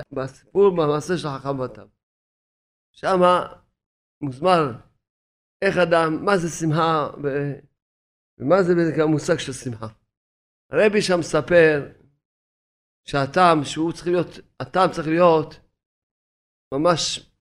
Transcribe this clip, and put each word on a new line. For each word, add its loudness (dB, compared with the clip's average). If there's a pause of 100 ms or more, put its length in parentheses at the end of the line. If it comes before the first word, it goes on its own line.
(120)
בסיפור, 0
במעשה -2
של -8
החכם -6
והתם. -10 (1040)
שמה 0 (600)
מוסבר 0 (920)
איך 0
אדם, 0
מה 2
זה -2 (120)
שמחה, 0 (140)
ו-, -6 (800)
ומה 2
זה 2
בדיוק 0
המושג 2
של -10
שמחה. -10 (840)
הרבי 2
שם 0
מספר 2 (1160)
שהטעם, 2
שהוא -4
צריך -10
להיות, -2 (320)
הטעם 0
צריך -8
להיות 2 (1120)
ממש -2